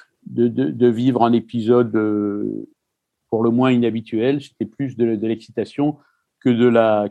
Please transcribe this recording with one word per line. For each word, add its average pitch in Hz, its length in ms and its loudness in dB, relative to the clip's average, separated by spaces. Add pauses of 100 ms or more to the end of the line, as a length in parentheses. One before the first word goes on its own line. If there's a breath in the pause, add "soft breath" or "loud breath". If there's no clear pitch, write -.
(280 soft breath)
de, 123 200 0
de, 127 220 -2
de 123 180 2
vivre 120 360 0
un 117 100 2
épisode, 117 640 0
euh, 104 720 -4 (600)
pour 113 140 -2
le 117 60 2
moins 127 240 2
inhabituel. 117 680 -2
C'était - 240 -10
plus 127 300 -8
de, 113 200 0
de 107 120 -4
l'excitation 113 680 -6 (440 soft breath)
que 127 100 0
de 117 160 4
la, 110 440 4